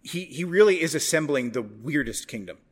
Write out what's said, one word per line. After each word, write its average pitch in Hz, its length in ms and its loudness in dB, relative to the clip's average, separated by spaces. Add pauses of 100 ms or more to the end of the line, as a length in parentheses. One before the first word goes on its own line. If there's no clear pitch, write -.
he, 180 220 -8
he 165 180 -8
really 185 380 6
is 160 140 0
assembling 143 560 0
the 123 100 -2
weirdest 113 640 -6
kingdom. 92 300 -12 (140)